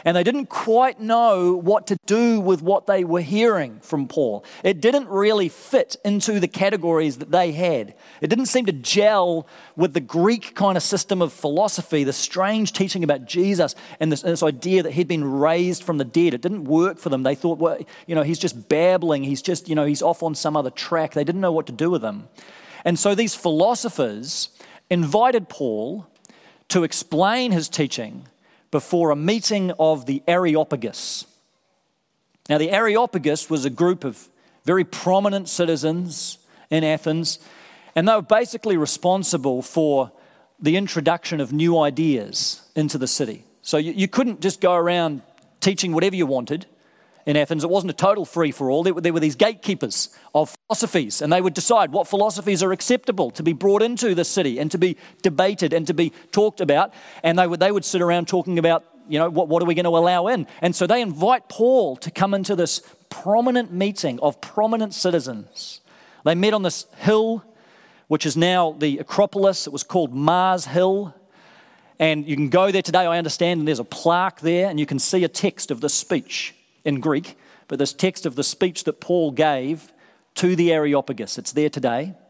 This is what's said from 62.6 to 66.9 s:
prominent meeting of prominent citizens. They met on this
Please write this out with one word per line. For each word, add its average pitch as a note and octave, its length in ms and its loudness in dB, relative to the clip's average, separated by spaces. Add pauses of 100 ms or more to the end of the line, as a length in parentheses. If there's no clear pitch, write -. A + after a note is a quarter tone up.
prominent A#3 600 0
meeting F3+ 500 -2
of D3 200 0
prominent A3 540 -2
citizens. C3 840 -4 (440)
They D#3 80 4
met G#3 220 2
on G3+ 80 -2
this - 240 -4 (100)